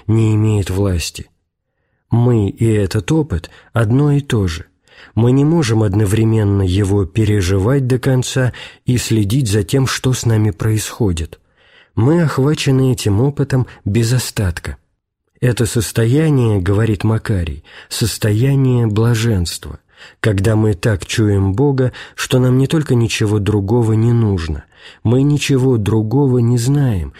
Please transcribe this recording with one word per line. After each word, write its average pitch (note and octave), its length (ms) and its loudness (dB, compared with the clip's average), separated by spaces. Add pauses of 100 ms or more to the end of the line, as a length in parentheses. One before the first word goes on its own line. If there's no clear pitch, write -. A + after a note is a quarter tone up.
не A2 280 2
имеет G#2+ 340 0
власти. F#2+ 600 -4 (800)
Мы A#2 400 2
и - 160 -2
этот G#2+ 460 0
опыт D3 380 -2 (240)
одно B2 380 2
и C#3+ 100 2
то A2 260 -2
же. E2 200 -8 (460)
Мы A#2+ 200 2
не C#3 100 4
можем C#3+ 400 2
одновременно G#2+ 800 2
его G2 440 0
переживать G#2 840 0
до B2 120 0
конца B2+ 540 -2 (320)
и B2+ 120 0
следить A2 520 0
за G#2 140 0
тем, C3+ 220 0
что - 280 -2
с - 120 -4
нами G#2+ 260 2
происходит. G2+ 880 -4 (540)
Мы D#3 300 0
охвачены C3 680 0
этим G#2 260 -2
опытом C3+ 480 -2 (160)
без A2+ 300 0
остатка. F2+ 640 -4 (640)
Это B2 220 0
состояние, A#2+ 960 0
говорит G#2 420 0
Макарий, F#2+ 600 -2 (240)
состояние A#2+ 1000 0
блаженства, G#2+ 920 -2 (420)
когда G#2+ 340 0
мы A2 180 2
так G2+ 320 -2
чуем G2+ 460 0
Бога, C3 400 0 (240)
что - 240 -2
нам B2+ 180 2
не C3+ 80 2
только C#3+ 300 0
ничего G#2+ 440 0
другого G#2 520 0
не A2+ 220 2
нужно, F#2 500 -2 (400)
мы B2 180 2
ничего C3+ 540 0
другого A2 640 0
не A#2+ 200 2
знаем A#2 640 0